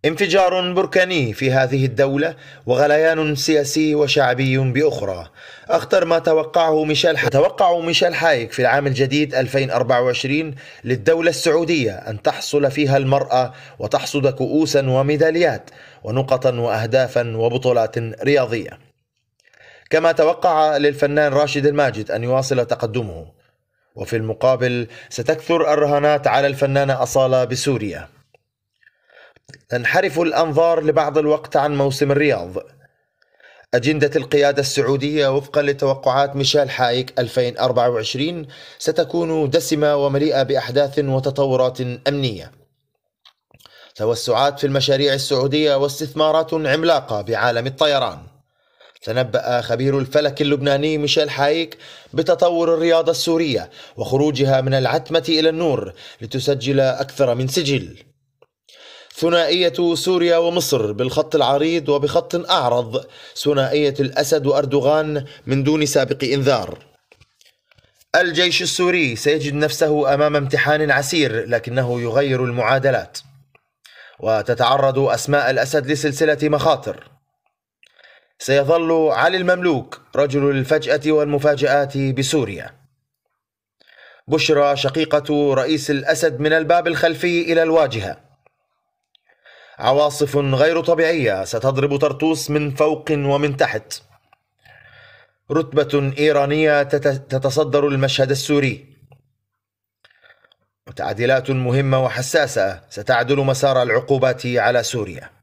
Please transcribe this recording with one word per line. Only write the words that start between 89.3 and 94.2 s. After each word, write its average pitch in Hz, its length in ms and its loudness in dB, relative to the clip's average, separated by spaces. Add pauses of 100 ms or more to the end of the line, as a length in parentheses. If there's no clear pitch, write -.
عواصف 143 580 0
غير 143 440 2
طبيعية 156 640 0
ستضرب 135 540 -2
طرطوس 151 520 -2
من 147 260 -2
فوق 156 360 0
ومن 143 460 0
تحت. - 440 -4 (1500)